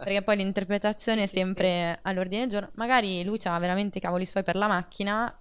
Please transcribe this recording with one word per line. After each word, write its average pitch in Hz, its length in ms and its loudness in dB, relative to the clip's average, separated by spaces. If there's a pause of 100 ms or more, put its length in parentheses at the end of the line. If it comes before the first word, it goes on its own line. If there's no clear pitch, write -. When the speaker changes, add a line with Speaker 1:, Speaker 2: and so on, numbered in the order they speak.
Speaker 1:
perché 202 160 2
poi 208 140 4
l'interpretazione 202 840 0
Speaker 2:
Sì, - 20 2
Speaker 1:
è - 20 0
Speaker 2:
sì, 196 100 -2
Speaker 1:
sempre 185 600 2
Speaker 2:
sì. - 80 -12
Speaker 1:
all'ordine 185 380 -2
del 262 80 0
giorno. 202 240 -4
Magari 214 500 2
lui 208 140 -2
c'ha 170 200 -2
veramente 185 400 0
i - 20 -8
cavoli 180 240 0
suoi 190 200 -2
per 175 100 0
la 202 140 2
macchina, 202 720 -2